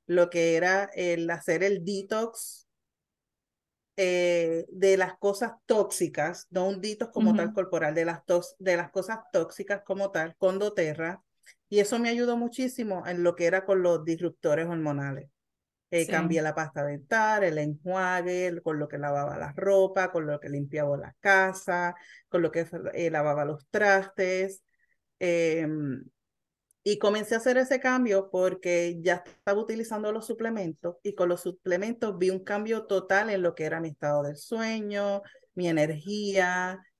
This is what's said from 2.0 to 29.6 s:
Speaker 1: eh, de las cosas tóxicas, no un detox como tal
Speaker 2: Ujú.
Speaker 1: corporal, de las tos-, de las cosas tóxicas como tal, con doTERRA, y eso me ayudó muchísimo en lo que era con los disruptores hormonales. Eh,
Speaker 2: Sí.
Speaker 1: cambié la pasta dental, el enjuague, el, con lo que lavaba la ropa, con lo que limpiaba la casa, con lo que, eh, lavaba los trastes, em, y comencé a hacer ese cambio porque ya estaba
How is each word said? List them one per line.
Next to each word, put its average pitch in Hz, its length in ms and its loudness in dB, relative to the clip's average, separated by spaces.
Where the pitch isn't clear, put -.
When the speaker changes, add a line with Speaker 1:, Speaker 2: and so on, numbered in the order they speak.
Speaker 1:
eh, 175 760 2
de 190 280 6
las 185 200 0
cosas 202 360 0
tóxicas, 175 840 0
no 185 180 -2
un 196 140 -4
detox 214 320 -6
como 220 220 4
tal 208 160 0
Speaker 2:
Ujú. - 20 -10
Speaker 1:
corporal, 165 420 0
de 165 100 2
las 165 200 -6
tos-, 175 340 0
de 185 180 2
las 170 140 -6
cosas 196 280 -4
tóxicas 196 540 -2
como 196 260 -4
tal, 165 260 -4
con 190 220 2
doTERRA, 170 600 -2
y 208 100 4
eso 208 200 2
me 233 100 0
ayudó 240 280 0
muchísimo 233 680 -4
en 175 160 -2
lo 175 120 4
que 170 100 0
era 190 200 2
con 190 180 4
los 165 200 2
disruptores 165 640 0
hormonales. 143 640 -4
Eh, 165 160 0
Speaker 2:
Sí. - 40 -8
Speaker 1:
cambié 165 300 2
la 156 140 -2
pasta 151 280 -4
dental, 208 600 0
el 156 160 2
enjuague, 180 880 -2
el, 175 160 -6
con 156 160 -2
lo 147 80 -4
que 147 100 -10
lavaba 143 400 -2
la 156 160 -8
ropa, 190 580 2
con 160 140 -2
lo 147 140 -4
que 160 100 -12
limpiaba 143 480 -2
la - 220 -14
casa, 190 760 2
con 175 120 2
lo 160 100 2
que, 165 160 -2
eh, 165 180 -2
lavaba 147 340 0
los - 240 -6
trastes, 190 920 2
em, 160 840 0
y 208 160 0
comencé 214 360 0
a - 20 2
hacer 247 200 2
ese 254 220 2
cambio 240 500 2
porque 180 720 0
ya 175 240 2
estaba - 360 -2